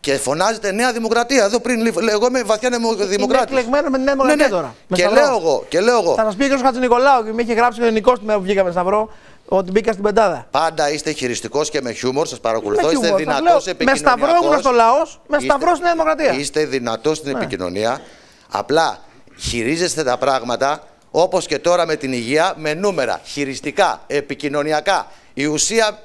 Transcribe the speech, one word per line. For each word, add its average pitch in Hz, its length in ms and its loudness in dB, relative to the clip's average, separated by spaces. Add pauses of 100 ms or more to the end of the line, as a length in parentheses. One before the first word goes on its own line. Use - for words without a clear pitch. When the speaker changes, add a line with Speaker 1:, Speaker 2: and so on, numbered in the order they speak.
Speaker 1:
και 139 160 0
φωνάζετε 196 560 -2
Νέα 233 200 0
Δημοκρατία. 233 520 0
Εδώ 220 160 0
πριν 240 200 -2
λίγο, 220 200 0 (100)
εγώ 214 160 2
είμαι 247 160 0
βαθιά 214 260 0
νεμο-, 233 240 0
Speaker 2:
Είμαι 208 120 -2
Speaker 1:
δημοκράτης. 247 520 0
Speaker 2:
εκλεγμένος 262 340 0
με 262 80 0
τη 262 60 -2
Νέα 277 100 2
Speaker 1:
Ναι, 269 80 0
Speaker 2:
Δημοκρατία 294 240 4
Speaker 1:
ναι. 233 60 2
Speaker 2:
τώρα. 147 220 -4 (140)
Με 180 80 -2
Speaker 1:
Και 175 60 2
Speaker 2:
σταυρό. 214 180 4
Speaker 1:
λέω 277 160 4
εγώ, 160 320 0
και 156 120 0
λέω 233 180 4
εγώ. 170 160 2
Speaker 2:
Θα 220 100 2
σας 214 120 -2
πει 254 80 0
ο 277 120 2
κ. 262 40 0
Χατζηνικολάου, 254 640 2
και 214 80 -6
με 233 100 -2
είχε 233 100 -2
γράψει 233 300 0
ο - 40 0
ελληνικός 220 320 2
τη 196 60 -14
μέρα 214 140 0
που 185 60 -4
βγήκαμε 190 260 2
σταυρό, 190 400 0 (360)
ότι 185 240 0
μπήκα 220 220 2
στην 202 120 -6
πεντάδα. 196 460 2
Speaker 1:
Πάντα 156 400 0
είστε 156 200 -4
χειριστικός 127 600 -4
και 147 100 -2
με 123 120 -6
χιούμορ, 131 340 -2
σας 131 140 -12
παρακολουθώ. 113 460 0
Speaker 2:
Με 165 60 2
Speaker 1:
Είστε 262 140 0
Speaker 2:
χιούμορ, - 180 2
θα - 160 -2
Speaker 1:
δυνατός 320 260 2
Speaker 2:
λέω, 180 180 -6
με 269 120 2
σταυρό 262 300 2
ήμουν 320 80 2
Speaker 1:
επικοινωνιακός. 302 260 2
Speaker 2:
στο 269 100 2
λαός, 247 560 2
με 294 100 -2
Speaker 1:
Είστε, 269 160 -2
Speaker 2:
σταυρό 311 220 2
στη 311 100 -6
Νέα 349 80 2
Δημοκρατία. 311 400 0
Speaker 1:
είστε 143 320 -2
δυνατός 127 520 -2
στην 139 160 -8
Speaker 2:
Ναι. 131 60 -4
Speaker 1:
επικοινωνία. 101 600 -4 (500)
Απλά 131 480 -2 (400)
χειρίζεστε 151 640 -4
τα 123 140 0
πράγματα, 131 680 -2 (240)
όπως 180 360 0
και 143 120 -4
τώρα 170 280 0
με 156 100 -2
την 139 160 -6
υγεία, 143 440 0
με 151 180 -4
νούμερα, 160 500 -2
χειριστικά, 139 840 -2
επικοινωνιακά. 147 1000 -2 (280)
Η 139 100 -4
ουσία 208 600 -2